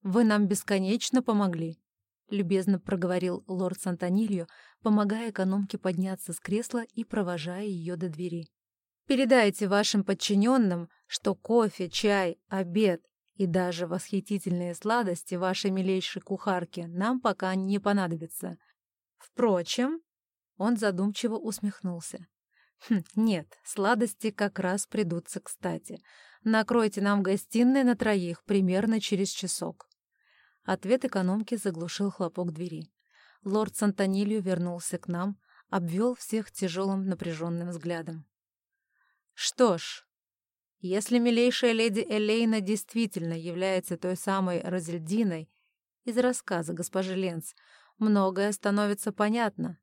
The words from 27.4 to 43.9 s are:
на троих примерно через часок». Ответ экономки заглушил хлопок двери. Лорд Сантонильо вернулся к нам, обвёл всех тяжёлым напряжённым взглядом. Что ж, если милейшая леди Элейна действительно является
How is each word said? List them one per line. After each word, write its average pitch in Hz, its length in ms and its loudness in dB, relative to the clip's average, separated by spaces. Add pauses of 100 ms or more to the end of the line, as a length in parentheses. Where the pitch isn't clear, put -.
на 240 120 4
троих 185 480 0
примерно 202 560 2
через 196 300 0
часок». - 580 -8 (760)
Ответ 202 400 0
экономки 202 500 0
заглушил 190 560 -4
хлопок 175 420 -4
двери. 160 380 -10 (540)
Лорд 208 320 0
Сантонильо 202 640 2
вернулся 175 580 -2
к - 80 -10
нам, 185 320 -4 (320)
обвёл 190 460 0
всех - 340 -4
тяжёлым 190 560 -2
напряжённым 170 640 -4
взглядом. 165 560 -8 (1080)
Что 214 460 2
ж, - 280 -12 (760)
если 196 380 0
милейшая 240 540 4
леди 226 360 2
Элейна 220 520 2
действительно 202 760 -2
является 180 640 -2